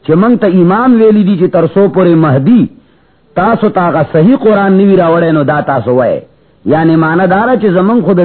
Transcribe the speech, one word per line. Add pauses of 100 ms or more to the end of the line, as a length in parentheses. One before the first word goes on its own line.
کہ
منگ
تا
امام
ویلی
دی
چی
ترسو
پوری
مہدی (680)
تاسو
تا
آغا (100)
صحیح
قرآن
نوی
راوڑے
نو
دا
تاسو
وے۔ (440)
یعنی
معنی
دارا
چی
زمنگ
خود